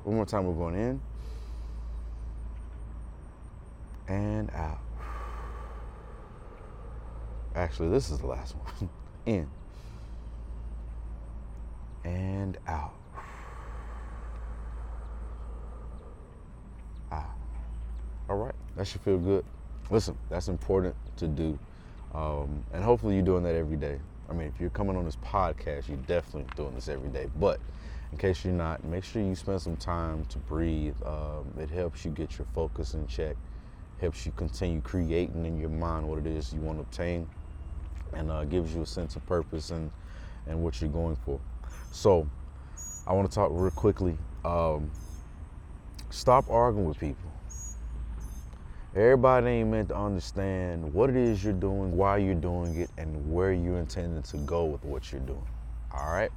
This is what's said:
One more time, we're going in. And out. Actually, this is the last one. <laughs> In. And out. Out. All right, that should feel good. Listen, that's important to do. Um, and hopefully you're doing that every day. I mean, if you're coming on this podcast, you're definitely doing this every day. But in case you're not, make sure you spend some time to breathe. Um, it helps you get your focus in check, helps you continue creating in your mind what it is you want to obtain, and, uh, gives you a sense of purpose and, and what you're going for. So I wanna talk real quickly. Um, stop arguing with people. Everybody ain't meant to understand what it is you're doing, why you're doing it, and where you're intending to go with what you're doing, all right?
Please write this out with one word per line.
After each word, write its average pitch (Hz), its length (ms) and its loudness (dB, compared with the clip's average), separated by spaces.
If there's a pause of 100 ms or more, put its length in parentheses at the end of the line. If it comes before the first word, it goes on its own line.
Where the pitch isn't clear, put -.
One 104 120 2
more 110 100 6
time, 98 200 2
we're 90 80 4
going 85 220 0
in. 127 260 0 (3000)
And 104 440 2
out. 78 280 -2 (2750)
Actually, 85 360 2
this 117 200 6
is 71 100 0
the 69 80 -2
last 62 280 -4
one. - 340 -4 (180)
<laughs> - 200 -10
In. 95 200 2 (2500)
And 95 540 0 (100)
out. 78 260 -2 (4000)
Out. 76 140 -4 (1000)
All 101 100 2
right, 113 180 0 (200)
that 98 120 0
should - 140 -4
feel 95 180 6
good. 92 260 6 (460)
Listen, 98 260 4 (120)
that's - 180 0
important 92 480 4 (220)
to 87 100 0
do. 78 320 2 (560)
Um, 73 580 0
and 90 100 0
hopefully 110 300 6
you're 95 100 6
doing 90 200 6
that 85 120 4
every 78 220 2
day. 71 220 -2 (300)
I 85 40 -4
mean, 82 140 -2
if - 120 -6
you're 85 120 0
coming 98 260 0
on 90 80 0
this 80 120 -4
podcast, 80 720 0
you're 73 80 -4
definitely 73 580 0
doing 71 180 -4
this 64 140 -6
every 69 220 -4
day. 65 200 -4 (100)
But 95 200 6 (520)
in - 60 -6
case 92 260 4
you're 92 100 4
not, 82 300 0
make 85 220 -2
sure - 160 0
you 95 140 2
spend 95 260 0
some 82 160 -2
time 80 480 0
to - 120 -4
breathe. 76 580 2 (100)
Um, 76 520 -4
it 76 120 -4
helps 87 340 -2
you 82 80 -2
get 76 260 -4
your - 160 -4
focus 80 400 -2
in 76 140 -2
check, 78 300 -2 (640)
helps 85 240 0
you 87 80 -2
continue 85 480 0
creating 85 640 2
in 82 120 -2
your 80 120 -2
mind 80 380 0
what 78 120 0
it 78 80 -2
is 78 260 -2
you 78 60 -2
want 78 200 -2
to - 20 -6
obtain, 87 440 -2 (880)
and, 80 160 -2
uh, 82 140 0
gives 82 320 2
you 82 60 0
a 78 40 -2
sense 85 300 -4
of - 100 -8
purpose 82 440 0
and, 82 200 -2 (560)
and 80 160 -2
what 82 200 0
you're 80 80 0
going 82 260 0 (100)
for. 69 140 -2 (540)
So 87 340 8 (800)
I 90 60 4
wanna 98 160 6
talk 101 240 6
real 90 180 4
quickly. 92 460 4 (260)
Um, 80 480 2 (1160)
stop 131 400 8
arguing 110 400 6
with 73 100 -2
people. 76 320 -4 (1600)
Everybody 123 540 10
ain't 117 220 6
meant 110 180 4
to - 80 0
understand 92 960 0
what 113 160 8
it 127 60 4
is 117 260 6
you're 104 120 2
doing, 95 420 2
why 98 220 8
you're 95 180 6
doing 87 400 2
it, 85 220 0
and 78 340 -2
where 92 220 4
you're 90 240 2
intending 85 440 -2
to - 180 -6
go 80 260 2
with 73 180 0
what 69 300 -4
you're 67 80 -4
doing, 65 260 -4 (460)
all 73 180 -2
right? 95 240 4